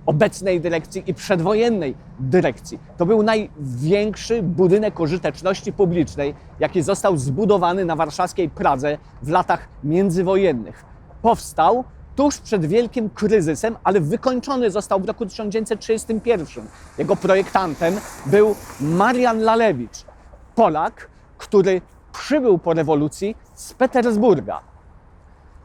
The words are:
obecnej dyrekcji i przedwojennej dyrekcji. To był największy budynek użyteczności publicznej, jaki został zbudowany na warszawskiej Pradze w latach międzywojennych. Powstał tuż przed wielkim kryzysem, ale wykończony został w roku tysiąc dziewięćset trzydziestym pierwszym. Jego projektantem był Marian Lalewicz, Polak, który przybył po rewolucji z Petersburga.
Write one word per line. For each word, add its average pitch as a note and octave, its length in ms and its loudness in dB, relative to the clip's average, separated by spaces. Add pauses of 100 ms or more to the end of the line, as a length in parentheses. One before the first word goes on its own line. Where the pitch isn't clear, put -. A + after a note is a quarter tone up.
obecnej F3+ 560 0
dyrekcji E3 460 -6
i F#3+ 60 -4
przedwojennej G3 840 0 (240)
dyrekcji. C#3+ 600 0 (180)
To F3 80 0
był G#3+ 180 4
największy G3+ 1200 -2
budynek F#3 560 2
użyteczności F3 760 -4
publicznej, D3 640 0 (240)
jaki D#3 220 0
został F#3 360 0
zbudowany F3+ 680 0
na E3 100 -2
warszawskiej E3 540 -2
Pradze D3 480 0 (240)
w B2+ 80 -8
latach F3 380 0 (160)
międzywojennych. E3+ 1000 0 (360)
Powstał A3 600 2 (320)
tuż C#4 220 2
przed F#3+ 280 -2
wielkim A3 440 0
kryzysem, G#3 720 0
ale G3 160 2
wykończony A#3+ 720 0
został G3 280 -2
w F#3 60 -4
roku G#3+ 200 -6
tysiąc G3+ 280 -8
dziewięćset A3 260 -4
trzydziestym A3 420 -4
pierwszym. D3+ 460 -4 (300)
Jego E3+ 180 0
projektantem F#3 800 0 (320)
był G3+ 300 4 (260)
Marian A3 580 2
Lalewicz, A3 680 0 (500)
Polak, D#3 560 0 (260)
który F#3 440 2 (320)
przybył B3 440 2
po E3 160 -2
rewolucji D#3 640 -2 (160)
z - 200 -20
Petersburga. A3+ 880 2 (1040)